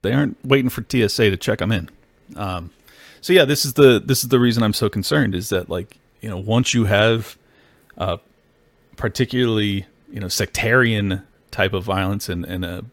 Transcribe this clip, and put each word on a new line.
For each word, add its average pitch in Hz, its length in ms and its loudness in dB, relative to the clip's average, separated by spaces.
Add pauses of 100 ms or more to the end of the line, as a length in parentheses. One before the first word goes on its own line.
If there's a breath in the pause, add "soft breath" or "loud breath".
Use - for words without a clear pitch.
They 104 100 -2
aren't 143 300 -2
waiting 131 260 2
for - 120 -8
T 120 220 0
S - 160 0
A 110 100 4
to 95 80 -2
check - 240 -4
'em 98 100 -2
in. 87 180 -4 (460)
Um, 90 360 -8 (480 loud breath)
so - 140 -2
yeah, 175 120 8
this 139 200 0
is 127 80 -6
the, 127 300 8
this 131 200 0
is 127 60 -8
the 127 100 4
reason 120 240 2
I'm 107 100 2
so 107 160 -2
concerned, 107 460 -2
is 92 140 -6
that, 90 200 -4
like, 90 280 -8 (240)
you 110 80 -10
know, 92 80 -8
once 110 360 0
you 120 120 2
have 107 520 0 (600 soft breath)
a 90 220 -4 (760)
particularly, 110 920 -2 (260)
you - 80 -12
know, 95 80 -8
sectarian 107 960 0 (280)
type 95 220 -2
of 92 100 -4
violence 98 460 -2
and, 87 160 -6
and 90 200 -8
a 87 280 -10